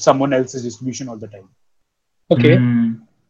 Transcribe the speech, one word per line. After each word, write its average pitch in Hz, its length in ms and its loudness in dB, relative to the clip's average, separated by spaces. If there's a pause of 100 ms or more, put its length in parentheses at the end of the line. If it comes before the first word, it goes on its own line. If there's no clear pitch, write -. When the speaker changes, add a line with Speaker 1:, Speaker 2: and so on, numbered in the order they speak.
Speaker 1:
someone 139 200 2
else's 131 380 -2
distribution 123 420 -10
all 113 80 -14
the 107 120 -16
time। 98 200 -20 (840)
Speaker 2:
Okay। 127 260 4
Speaker 3:
हम्म, 117 380 0 (340)